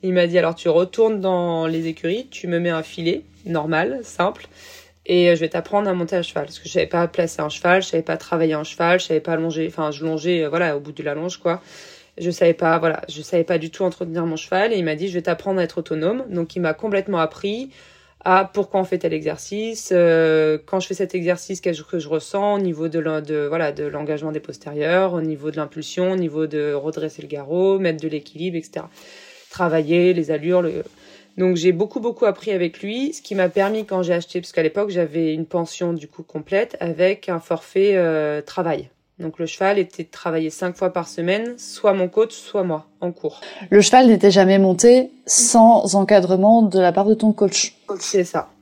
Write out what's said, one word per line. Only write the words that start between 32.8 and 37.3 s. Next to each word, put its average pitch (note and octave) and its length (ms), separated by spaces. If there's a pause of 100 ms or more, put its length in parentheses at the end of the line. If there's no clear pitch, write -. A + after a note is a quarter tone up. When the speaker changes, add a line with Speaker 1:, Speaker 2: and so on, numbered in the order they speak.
Speaker 1:
lui, B3+ 320
ce - 80
qui - 120
m'a F#3 160
permis G3+ 360
quand F#3 180
j'ai F3 100
acheté, F3 280
parce - 100
qu'à E3 120
l'époque G3+ 260
j'avais E3 440
une D#3+ 120
pension E3+ 480
du E3+ 160
coup - 140
complète G3 580
avec E3+ 480
un E3+ 100